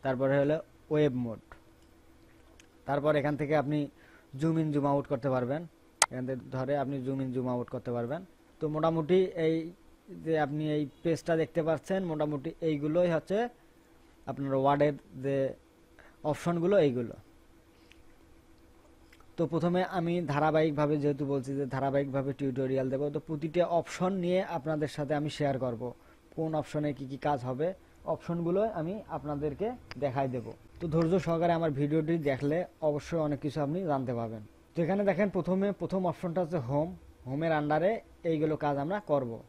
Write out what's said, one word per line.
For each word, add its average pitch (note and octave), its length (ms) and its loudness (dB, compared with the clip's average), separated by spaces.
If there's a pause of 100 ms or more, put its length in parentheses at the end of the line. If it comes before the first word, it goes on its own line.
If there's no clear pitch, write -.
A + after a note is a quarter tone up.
তারপরে C3+ 380 2
হলো D3 160 4 (340)
ওয়েব D3+ 220 4 (120)
mood। A2 160 -8 (1500)
তারপর C#3+ 320 2
এখান C#3+ 220 0
থেকে D3 200 0
আপনি D3 180 0 (600)
zoom D#3+ 220 2
in D#3 120 0
zoom C#3+ 180 2
out C#3+ 200 2
করতে C#3 240 0
পারবেন, B2+ 260 0 (500)
এখান B2+ 160 -6
থেকে C3 120 -4 (160)
ধরে C3 180 -2 (100)
আপনি C#3 120 -4 (100)
zoom C3+ 180 -2
in C3 120 -4
zoom B2+ 180 -2
out B2 220 -4
করতে A#2+ 200 -6
পারবেন। A#2+ 260 -4 (380)
তো D#3+ 60 -4 (100)
মোটামুটি D#3+ 420 2 (280)
এই D#3+ 100 4 (720)
যে D#3+ 80 2 (120)
আপনি D3+ 180 -2 (140)
এই D3+ 60 2 (200)
পেজটা E3 380 0
দেখতে D#3+ 260 0
পাচ্ছেন, E3 320 0 (120)
মোটামুটি D3+ 380 -2 (200)
এইগুলোই D#3 480 2
হচ্ছে F#3+ 220 0 (920)
আপনার C3+ 220 -2 (100)
ওয়ার্ডের C#3+ 320 6 (300)
যে C#3 120 0 (960)
অপশনগুলো, F3 440 2 (100)
এইগুলো। B2 300 0 (2250)
তো - 40 0 (100)
প্রথমে F3 300 2 (160)
আমি E3+ 160 0 (200)
ধারাবাহিকভাবে, D3+ 680 2
যেহেতু C#3+ 200 0 (100)
বলছি C3+ 260 -2
যে C#3+ 60 -2 (100)
ধারাবাহিকভাবে C3+ 640 0
tutorial C3+ 540 0
দেব, C3+ 80 -2 (140)
তো D3+ 120 -2
প্রতিটা D#3+ 360 0 (160)
option F3+ 320 -2 (120)
নিয়ে F3+ 160 2 (180)
আপনাদের D3+ 400 -2
সাথে D3 220 -2
আমি D3+ 180 -2
share C#3 260 0
করব, A#2+ 180 -4 (540)
কোন D#3+ 140 -2 (120)
অপশনে D3+ 360 -2
কি C#3 140 -8
কি C#3 60 -8 (100)
কাজ D3 120 2 (100)
হবে, C3 180 -2 (460)
অপশনগুলো E3+ 480 -2 (180)
আমি D#3+ 140 -4 (240)
আপনাদেরকে D3 500 -4 (360)
দেখাই C3+ 320 0
দেব। A#2 100 -6 (340)
তো E3+ 140 -6
ধৈর্য E3 200 4 (120)
সহকারে E3+ 340 2
আমার D#3+ 200 0
ভিডিওটি D#3 360 2 (140)
দেখলে C#3+ 280 0 (320)
অবশ্যই D3+ 380 -2
অনেক C#3+ 180 -2
কিছু D3 200 -2
আপনি D#3 140 -2 (120)
জানতে C3 280 0
পারবেন। A2+ 240 -6 (300)
তো - 120 -4
এখানে G3 240 2
দেখেন F#3+ 260 2
প্রথমে, F#3 320 0 (140)
প্রথম F3+ 200 -2 (100)
অপশনটা E3+ 320 -4
হচ্ছে E3 240 -2
home, D3 220 0 (380)
হোমের D#3 320 0
আন্ডারে D#3 320 2 (400)
এইগুলো D#3 320 2
কাজ C#3+ 200 2
আমরা F#3 140 -2 (140)
করব। C3 200 2 (180)